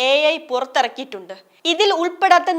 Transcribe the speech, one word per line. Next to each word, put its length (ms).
എ 40
ഐ 60
പുറത്തിറക്കിയിട്ടുണ്ട്. 880
ഇതിൽ 180
ഉൾപ്പെടാത്ത 580